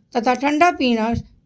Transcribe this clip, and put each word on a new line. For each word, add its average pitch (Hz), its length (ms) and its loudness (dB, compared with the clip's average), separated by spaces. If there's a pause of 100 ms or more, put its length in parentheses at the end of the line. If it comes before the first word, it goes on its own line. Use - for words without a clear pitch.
તથા 254 260 0
ઠંડા 294 360 2
પીણા, 233 420 0 (340)